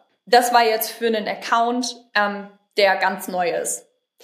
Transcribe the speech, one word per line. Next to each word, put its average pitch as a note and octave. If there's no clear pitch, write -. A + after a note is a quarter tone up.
Das A#3+
war A#3
jetzt A3
für A#3
einen G#3+
Account, A#3+
ähm, G3+
der G3
ganz F#3+
neu F3+
ist. -